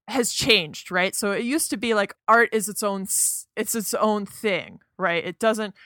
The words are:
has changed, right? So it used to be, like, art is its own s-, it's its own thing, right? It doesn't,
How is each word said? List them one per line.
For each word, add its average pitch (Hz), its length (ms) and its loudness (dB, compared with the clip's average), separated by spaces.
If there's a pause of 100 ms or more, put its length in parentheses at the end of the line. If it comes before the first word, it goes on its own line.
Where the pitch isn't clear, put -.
has 247 240 0
changed, 170 580 0
right? 185 240 0
So 202 180 -2
it 185 120 -2
used 277 260 -2
to 285 60 -2
be, 226 160 -2
like, 202 220 0 (120)
art 233 240 6
is 214 180 0
its - 140 -6
own 196 200 -2
s-, - 440 -2 (100)
it's 214 180 -4
its 220 180 -2
own 208 320 2
thing, - 560 -4 (160)
right? 170 260 0
It 180 160 -8
doesn't, 214 360 0 (120)